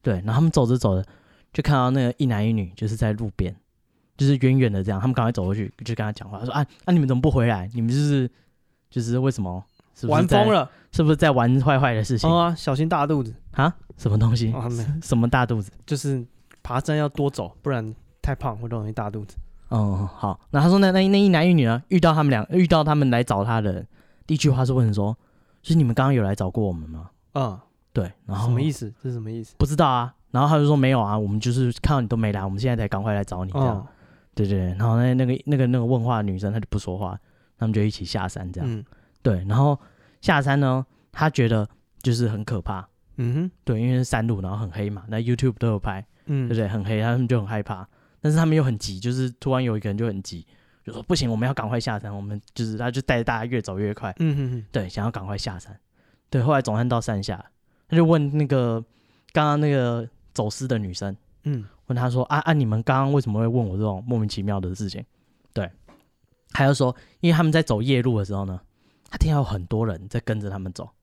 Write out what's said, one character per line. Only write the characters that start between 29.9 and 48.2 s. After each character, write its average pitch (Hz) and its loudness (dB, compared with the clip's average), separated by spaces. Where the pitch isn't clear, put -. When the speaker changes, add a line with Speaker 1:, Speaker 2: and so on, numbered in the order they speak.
Speaker 1:
然 127 2
后 143 4
他 156 4
就 147 4
说 147 6
：“没 131 4
有 131 4
啊， 104 0
我 104 -2
们 101 -2
就 120 0
是 123 2
看 151 4
到 131 2
你 117 -2
都 113 -2
没 110 0
来， 101 -4
我 95 -4
们 98 -4
现 123 0
在 117 0
才 104 -2
赶 98 -4
快 107 -2
来 101 -2
找 92 -6
你。” 92 -8
这 139 -4
样。 123 0
Speaker 2:
嗯。 104 -8
Speaker 1:
对， 104 0
对， 98 0
对。 92 0
然 - -4
后 113 2
那， 123 2
那 127 2
个， 127 -2
那 147 0
个， 131 2
那 127 2
个 117 0
问 120 2
话 120 0
的 107 -2
女 98 -2
生 101 -2
她 113 -4
就 104 -6
不 107 -2
说 92 -6
话， 95 -6
他 117 -2
们 110 0
就 104 2
一 107 2
起 - -10
下 92 -6
山 92 -8
这 90 -8
样。 135 -4
Speaker 2:
嗯。 110 -8
Speaker 1:
对， 92 2
然 107 2
后 143 4
下 156 2
山 139 2
呢， 131 2
他 151 0
觉 127 2
得 110 0
就 127 2
是 117 0
很 107 -4
可 104 -6
怕。 92 -8
Speaker 2:
嗯 123 -2
哼。 175 -4
Speaker 1:
对， 113 -2
因 120 0
为 127 2
是 127 2
山 113 -2
路， 110 0
然 92 -6
后 98 -6
很 107 -6
黑 101 -6
嘛， 101 -10
那 110 -4
YouTube 120 0
都 117 0
有 107 0
拍， 95 -6
Speaker 2:
嗯。 135 -2
Speaker 1:
对 117 -2
不 113 0
对？ 101 -2
很 104 -4
黑， 107 -2
他 117 0
们 120 0
就 120 2
很 101 -4
害 104 -6
怕。 95 -10